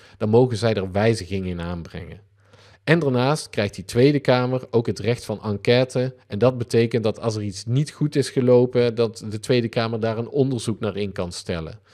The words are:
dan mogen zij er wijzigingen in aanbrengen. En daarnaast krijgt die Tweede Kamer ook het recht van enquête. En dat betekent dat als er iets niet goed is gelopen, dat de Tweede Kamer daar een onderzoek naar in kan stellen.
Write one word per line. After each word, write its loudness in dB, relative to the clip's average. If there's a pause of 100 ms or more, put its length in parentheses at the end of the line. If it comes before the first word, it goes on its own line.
(180)
dan -2
mogen 6
zij 0
er -4
wijzigingen 0
in -6
aanbrengen. -10 (640)
En 4
daarnaast 0
krijgt -2
die -12
Tweede 4
Kamer 0
ook 0
het -4
recht -4
van -8
enquête. 0 (120)
En -8
dat 2
betekent 0
dat -2
als -2
er -6
iets -8
niet 0
goed -4
is 0
gelopen, 4
dat -2
de -8
Tweede 2
Kamer -2
daar -2
een -6
onderzoek -2
naar -4
in -4
kan -6
stellen. -8 (140)